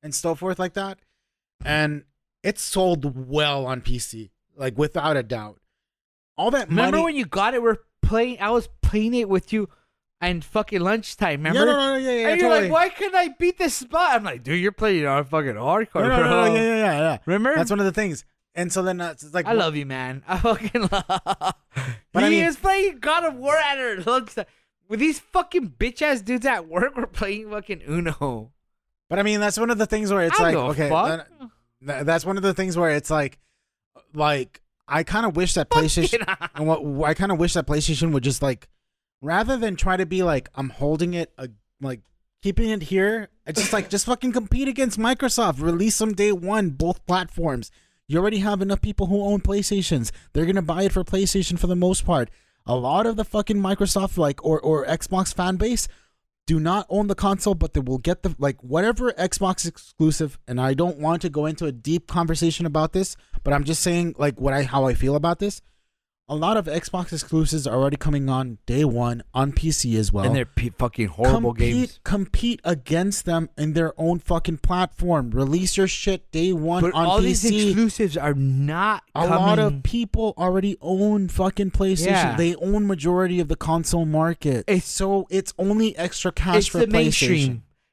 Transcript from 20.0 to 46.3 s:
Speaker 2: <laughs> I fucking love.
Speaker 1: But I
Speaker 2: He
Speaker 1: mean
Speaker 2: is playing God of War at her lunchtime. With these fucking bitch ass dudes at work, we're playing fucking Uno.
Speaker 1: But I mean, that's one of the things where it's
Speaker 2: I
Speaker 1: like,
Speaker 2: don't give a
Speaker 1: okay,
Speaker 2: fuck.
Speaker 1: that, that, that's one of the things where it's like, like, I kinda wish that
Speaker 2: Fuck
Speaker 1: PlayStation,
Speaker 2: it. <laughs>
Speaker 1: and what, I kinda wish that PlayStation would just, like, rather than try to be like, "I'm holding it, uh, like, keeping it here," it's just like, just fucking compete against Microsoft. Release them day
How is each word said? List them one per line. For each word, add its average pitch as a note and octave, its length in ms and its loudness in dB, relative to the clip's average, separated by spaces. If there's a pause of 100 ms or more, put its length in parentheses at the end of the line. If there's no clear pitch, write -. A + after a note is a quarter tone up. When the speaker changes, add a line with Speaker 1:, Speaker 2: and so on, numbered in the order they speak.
Speaker 2:
<laughs> - 40 -20
I F#3 100 -2
fucking A3+ 420 0
love. F#3+ 260 0
Speaker 1:
But F#3 480 -4 (600)
I C#4+ 160 4
Speaker 2:
He D#4+ 60 6
Speaker 1:
mean E4 100 4
Speaker 2:
is E4 100 0
playing F#4+ 440 0
God E4 240 0
of D#4 120 -2
War C#4 200 0
at C#4+ 200 0
her A#3+ 240 -4
lunchtime. A3+ 460 -2 (420)
With G#3+ 100 -4
these D4 220 0
fucking E4+ 580 -2
bitch - 220 -2
ass C#4+ 220 0
dudes A#3 240 -2
at G3+ 200 0
work, F3+ 300 -2
we're - 100 -4
playing G#3 440 -6
fucking G#3 360 -8
Uno. D3 640 -4 (600)
Speaker 1:
But F3+ 80 0
I G3+ 60 2
mean, G#3+ 160 0
that's G#3 180 0
one A#3 120 0
of A#3+ 60 2
the G#3 100 0
things G#3+ 240 -2
where G3 120 2
it's E3+ 180 4
Speaker 2:
I - 40 4
Speaker 1:
like, E3 100 4
Speaker 2:
don't C#3+ 200 0
give C#3 60 -4
a - 40 2
Speaker 1:
okay, D3 40 0
Speaker 2:
fuck. E3 200 2
Speaker 1:
that, D4+ 420 -8 (320)
that, C#3 240 -6
that's E3 180 0
one F#3+ 140 -2
of F#3 40 -4
the F#3+ 120 2
things F#3 240 -2
where E3+ 140 2
it's D3 180 -2
like, D3 280 -2 (760)
like, D3+ 480 -2 (300)
I D#3+ 120 0
kinda G#3+ 240 0
wish F3 260 0
that D#3+ 180 0
Speaker 2:
Fuck A#4 120 4
Speaker 1:
PlayStation, E3+ 380 0
Speaker 2:
it. F#3 280 -6
<laughs> - 60 -20
Speaker 1:
and D3+ 100 -2
what, D3 420 0
I D#3+ 60 2
kinda F#3+ 220 0
wish E3+ 180 2
that D#3+ 140 0
PlayStation D#3 440 0
would C3 120 2
just, C3+ 180 0
like, C3 260 -4 (540)
rather G#3 340 0
than A3 200 -2
try F#3 200 2
to F#3 100 0
be F#3 180 0
like, D3+ 320 0
"I'm C3+ 140 -6
holding D#3 440 -2
it, E3 240 -6
uh, C3 80 -12 (340)
like, C3 200 -8 (420)
keeping A3 280 0
it G#3 120 -2
here," G3 460 -2 (180)
it's D#3+ 140 -4
just G3 120 -2
like, G#3 160 -2
just G3+ 180 -2
fucking B3 260 -2
compete B3 340 0
against B3+ 320 -2
Microsoft. A3+ 640 0
Release E3+ 360 2
them A3 160 0
day G3+ 180 2